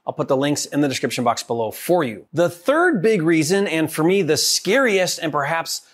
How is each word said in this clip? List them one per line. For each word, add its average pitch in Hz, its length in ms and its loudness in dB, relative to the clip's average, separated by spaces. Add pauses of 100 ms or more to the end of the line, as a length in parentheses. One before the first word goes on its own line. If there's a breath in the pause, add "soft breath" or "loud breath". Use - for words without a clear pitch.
I'll 139 60 -4
put - 160 -4
the 139 80 4
links 143 300 0
in 143 140 -2
the 147 80 2
description 127 360 -4
box 117 180 0
below 117 280 -4
for 170 340 0
you. 110 280 -8
The 170 160 2
third 302 540 0
big 220 180 2
reason, 165 460 2
and 160 260 -2
for 156 120 0
me 190 180 4
the 151 140 2
scariest 196 800 0
and 160 140 -4
perhaps 151 500 -4 (120 soft breath)